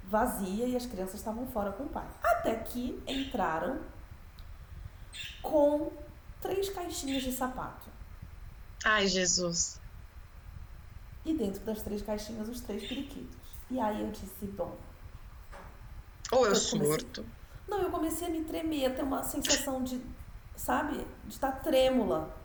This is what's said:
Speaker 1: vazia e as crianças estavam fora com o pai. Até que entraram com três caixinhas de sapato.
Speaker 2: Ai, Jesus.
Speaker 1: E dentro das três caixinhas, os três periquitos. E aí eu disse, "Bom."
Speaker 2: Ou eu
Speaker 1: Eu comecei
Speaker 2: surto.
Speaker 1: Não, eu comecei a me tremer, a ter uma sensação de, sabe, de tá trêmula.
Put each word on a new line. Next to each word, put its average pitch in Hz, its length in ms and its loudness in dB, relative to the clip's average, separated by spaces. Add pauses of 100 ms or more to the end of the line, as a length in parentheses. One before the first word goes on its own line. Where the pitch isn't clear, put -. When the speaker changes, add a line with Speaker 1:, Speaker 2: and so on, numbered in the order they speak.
Speaker 1:
vazia 202 640 2
e 247 80 2
as 240 100 0
crianças 190 300 -4
estavam 226 320 -4
fora 202 240 0
com 269 120 -4
o 302 60 -4
pai. - 180 -6 (160)
Até 659 320 4
que - 520 -4
entraram 220 720 2 (1600)
com 294 500 6 (480)
três 381 300 0
caixinhas 285 540 -2
de 254 80 0
sapato. - 580 -4 (960)
Speaker 2:
Ai, 214 220 8
Jesus. 180 760 2 (1400)
Speaker 1:
E 320 80 2
dentro 196 320 0
das 214 160 0
três 208 220 -2
caixinhas, 214 440 -2
os 247 140 -6
três 214 220 -4
periquitos. - 560 -6 (320)
E 254 80 0
aí 107 220 2
eu 107 100 -2
disse, - 340 -8
"Bom." - 320 -4 (1500)
Speaker 2:
Ou 247 160 10
eu 202 60 8
Speaker 1:
Eu 214 140 6
comecei 151 320 4
Speaker 2:
surto. - 260 -8 (420)
Speaker 1:
Não, 403 140 2
eu 349 100 2
comecei 330 360 0
a 339 40 0
me 320 120 0
tremer, 311 440 2
a 254 80 6
ter 311 80 0
uma 269 200 0
sensação 269 600 2
de, 254 180 -2 (540)
sabe, 277 500 2 (200)
de - 140 -10
tá 269 120 2
trêmula. 254 920 4